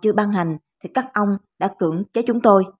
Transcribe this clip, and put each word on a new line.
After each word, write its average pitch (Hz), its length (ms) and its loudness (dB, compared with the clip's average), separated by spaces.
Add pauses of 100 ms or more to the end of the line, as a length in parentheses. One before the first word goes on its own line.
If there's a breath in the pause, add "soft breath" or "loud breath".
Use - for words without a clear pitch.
chưa 214 100 2
ban 208 200 0
hành 165 260 -2 (240)
thì - 120 -12
các 254 200 -4
ông 208 140 0 (300)
đã 190 200 -4
cưỡng 170 340 -2
chế 226 100 -2
chúng 240 180 -2
tôi." 196 240 6 (160)